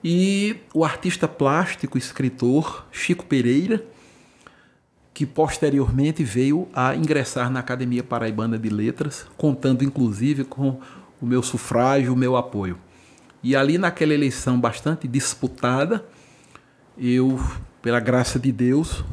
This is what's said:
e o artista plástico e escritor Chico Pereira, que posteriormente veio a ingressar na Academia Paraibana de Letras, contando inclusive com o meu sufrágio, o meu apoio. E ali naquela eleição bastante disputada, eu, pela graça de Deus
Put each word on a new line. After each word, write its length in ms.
e 540
o 140
artista 420
plástico 720
e 20
escritor 920
Chico 340
Pereira, 580
que 120
posteriormente 1000
veio 520
a 200
ingressar 540
na 100
Academia 440
Paraibana 540
de 120
Letras, 560
contando 480
inclusive 600
com 360
o 60
meu 160
sufrágio, 720
o 20
meu 220
apoio. 400
E 140
ali 240
naquela 340
eleição 460
bastante 480
disputada, 1000
eu, 440
pela 180
graça 380
de 140
Deus 600